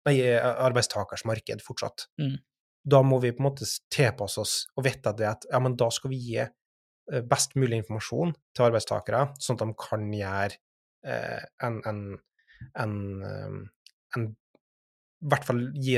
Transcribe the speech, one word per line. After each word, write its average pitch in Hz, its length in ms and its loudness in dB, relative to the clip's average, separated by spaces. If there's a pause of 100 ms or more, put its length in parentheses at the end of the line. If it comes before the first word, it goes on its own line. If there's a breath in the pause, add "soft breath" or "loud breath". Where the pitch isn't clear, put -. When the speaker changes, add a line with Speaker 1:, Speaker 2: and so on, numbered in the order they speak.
Speaker 1:
nei, 143 160 6
eh, 123 180 4
arbeidstakers 120 840 2
marked 110 400 -6
fortsatt. - 400 -8 (160)
Speaker 2:
Mm. 135 160 -2 (480)
Speaker 1:
Da 139 160 10
må 131 180 6
vi 120 140 2
på 135 80 -4
en 139 80 2
måte 135 160 -4
s-, - 240 -6
tilpasse 104 500 2
oss - 160 -2 (220)
og 135 80 2
vite 117 240 0
at 104 80 -2
det 107 100 0
at, - 220 -4
ja, 131 100 2
men 127 160 2
da 120 140 2
skal 131 240 -4
vi 127 160 -6
gi, 113 80 -2
eh, - 880 -6
best 123 320 2
mulig 117 240 2
informasjon 123 560 -4 (160)
til 120 160 4
arbeidstakere, 113 640 0 (100)
sånn 120 160 -2
at 110 80 -2
de 110 160 -4
kan 107 320 -4
gjøre, 98 480 -4 (420)
eh, - 380 -6 (240)
en, 113 240 -4
en, 104 140 -6 (720 loud breath)
en, 110 180 -2 (320)
eh, 98 380 -10 (500)
en, 110 220 -4 (840)
i 151 100 -6
hvert - 160 2
fall 120 120 2 (120)
gi 131 260 0